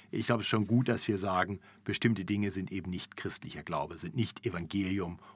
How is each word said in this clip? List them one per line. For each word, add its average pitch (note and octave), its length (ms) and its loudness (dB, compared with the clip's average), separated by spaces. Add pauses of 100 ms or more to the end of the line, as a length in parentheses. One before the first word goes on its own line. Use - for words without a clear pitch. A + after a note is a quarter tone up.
Ich - 160 -2
glaube, A#2 160 2
es - 60 -2
ist - 20 -2
schon G#2+ 160 4
gut, A#2+ 240 4
dass A#2 180 0
wir G2+ 120 2
sagen, F#2 400 0 (240)
bestimmte G2+ 420 2
Dinge G2+ 240 2
sind F#2 220 -4
eben F#2+ 180 -4
nicht F2+ 280 -8
christlicher E2 440 -8
Glaube, D#2+ 380 -4
sind E2 160 -8
nicht - 320 -2
Evangelium F2+ 720 -2 (160)